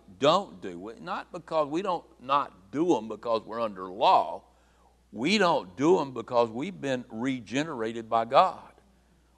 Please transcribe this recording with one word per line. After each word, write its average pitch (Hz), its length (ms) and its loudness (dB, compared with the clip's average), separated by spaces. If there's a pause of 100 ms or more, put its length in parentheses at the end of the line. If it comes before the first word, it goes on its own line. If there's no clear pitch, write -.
(200)
don't 170 420 2
do. 90 180 -10
We, 104 200 -12
not 185 320 -10
because 160 380 -2
we 160 120 -2
don't 185 220 -4 (180)
not 135 500 -2
do 156 260 2
'em 107 100 -6
because 110 360 -2
we're 107 180 -8
under 98 260 -4
law. 101 560 2 (680)
We 156 260 0
don't 135 400 0
do 170 220 4
'em 139 120 -4
because 120 380 0
we've 151 300 -8
been 131 300 -4
regenerated 117 1000 -4
by 117 160 2
God. 143 460 2 (680)